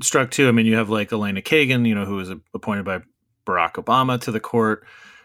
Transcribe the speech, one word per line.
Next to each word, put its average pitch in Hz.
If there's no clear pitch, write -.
struck 131
too. 139
I 120
mean, 113
you 110
have, 110
like, 107
Elena 101
Kagan, 131
you 110
know, 101
who 101
was 92
a-, 92
appointed 101
by 92
Barack 117
Obama 127
to 120
the 110
court, 110